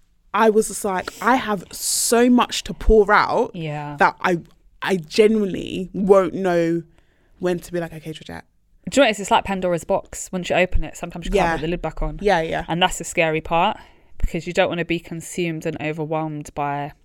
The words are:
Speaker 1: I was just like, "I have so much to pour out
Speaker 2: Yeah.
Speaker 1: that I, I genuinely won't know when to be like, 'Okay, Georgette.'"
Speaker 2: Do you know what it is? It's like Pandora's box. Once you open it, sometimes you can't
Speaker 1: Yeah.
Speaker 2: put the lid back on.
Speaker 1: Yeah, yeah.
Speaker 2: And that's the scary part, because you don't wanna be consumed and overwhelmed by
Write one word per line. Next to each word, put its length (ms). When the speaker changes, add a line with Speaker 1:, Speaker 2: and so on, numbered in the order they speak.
Speaker 1:
I 180
was 180
just 160
like, 260
"I 140
have 380
so 580
much 340
to 100
pour 380
out 420
Speaker 2:
Yeah. 440
Speaker 1:
that 220
I, 180
I 140
genuinely 960
won't 420
know 480
when 220
to 120
be 80
like, 120
'Okay, 200
Georgette.'" 320
Speaker 2:
Do 100
you 20
know 40
what 40
it 20
is? 80
It's 100
like 140
Pandora's 400
box. 480
Once 180
you 60
open 280
it, 120
sometimes 300
you 40
can't 140
Speaker 1:
Yeah. 120
Speaker 2:
put 60
the 60
lid 140
back 200
on. 180
Speaker 1:
Yeah, 200
yeah. 280
Speaker 2:
And 140
that's 160
the 60
scary 360
part, 380
because 280
you 60
don't 160
wanna 160
be 140
consumed 680
and 140
overwhelmed 760
by 380